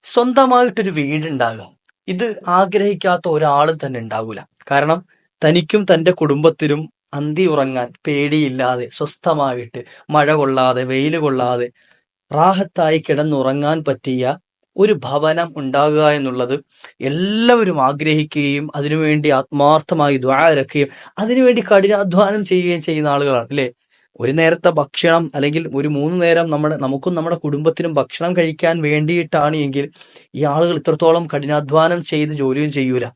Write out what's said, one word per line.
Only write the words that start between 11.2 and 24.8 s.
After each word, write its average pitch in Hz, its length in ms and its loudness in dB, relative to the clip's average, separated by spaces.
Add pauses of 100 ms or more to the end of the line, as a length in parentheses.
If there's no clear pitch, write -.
കൊള്ളാതെ 123 420 -2 (640)
റാഹത്തായി 170 760 0
കിടന്നുറങ്ങാൻ 147 720 0 (100)
പറ്റിയ 131 480 -4 (460)
ഒരു 214 120 4 (120)
ഭവനം 156 420 -2 (120)
ഉണ്ടാകുക 147 440 2 (140)
എന്നുള്ളത് 127 360 -4 (540)
എല്ലാവരും 202 680 2 (100)
ആഗ്രഹിക്കുകയും 147 800 -2 (120)
അതിനുവേണ്ടി 151 600 0
ആത്മാർത്ഥമായി 147 840 2
ദുആ 135 180 2 (120)
ഇറക്കുകയും 143 360 -2 (320)
അതിനുവേണ്ടി 247 480 2
കഠിനാധ്വാനം 202 800 4
ചെയ്യുകയും 175 380 0
ചെയ്യുന്ന 151 260 0
ആളുകളാണ്, 135 400 0
അല്ലേ? 131 140 0 (540)
ഒരു 127 160 -2
നേരത്തെ 165 400 4
ഭക്ഷണം 165 460 0 (120)